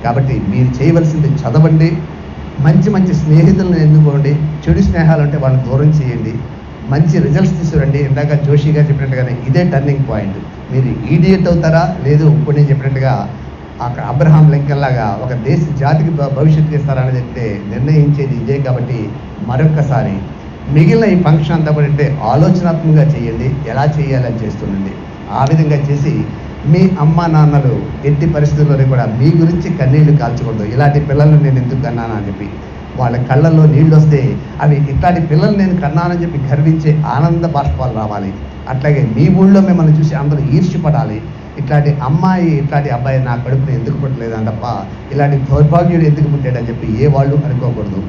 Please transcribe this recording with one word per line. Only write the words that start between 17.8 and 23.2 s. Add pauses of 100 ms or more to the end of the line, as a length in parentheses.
ఇదే.
కాబట్టి (380)
మరొక్కసారి (600)
మిగిలిన
ఈ
ఫంక్షన్
అంతా
కూడా
అంటే
ఆలోచనాత్మకంగా
చేయండి,